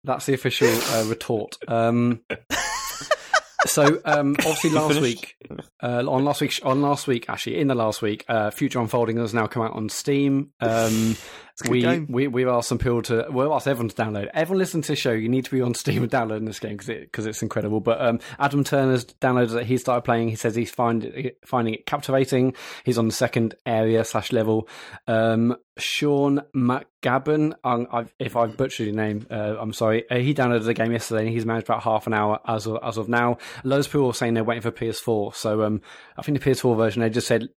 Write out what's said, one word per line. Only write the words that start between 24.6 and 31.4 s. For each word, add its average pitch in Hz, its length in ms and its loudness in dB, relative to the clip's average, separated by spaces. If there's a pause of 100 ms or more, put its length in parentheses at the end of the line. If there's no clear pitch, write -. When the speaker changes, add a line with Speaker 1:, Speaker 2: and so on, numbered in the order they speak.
Speaker 1:
Um, 113 500 2 (220)
Sean 143 640 2 (160)
McGabin, 135 960 0 (120)
um, 123 280 0
I've, 117 260 -4
if 120 160 -6
I've 117 220 0
butchered 131 300 -2
your 104 100 -2
name, 107 340 -2
uh, 107 300 -4
I'm 110 140 -6
sorry. 113 360 2
Uh, 123 100 0
he 139 120 2
downloaded 120 320 2
the 117 100 2
game 117 180 0
yesterday 113 340 -2
and 113 40 -2
he's 113 140 -2